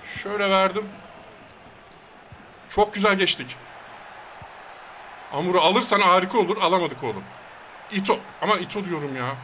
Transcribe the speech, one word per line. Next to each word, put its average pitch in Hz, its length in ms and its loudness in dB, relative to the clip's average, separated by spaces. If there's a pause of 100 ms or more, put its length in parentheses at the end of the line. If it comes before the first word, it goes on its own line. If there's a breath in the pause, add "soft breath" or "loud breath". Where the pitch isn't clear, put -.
Şöyle 202 460 -2
verdim. 190 380 2 (1800)
Çok 208 260 2
güzel 202 240 2
geçtik. 143 380 0 (1800)
Amur'u 180 280 2
alırsan 202 400 4
harika 185 380 6
olur. 196 240 2
Alamadık 165 420 2
oğlum. 98 200 -4 (680)
Ito. 196 280 2 (240)
Ama 196 160 4
Ito 190 260 -4
diyorum 147 320 -4
ya. 131 280 -4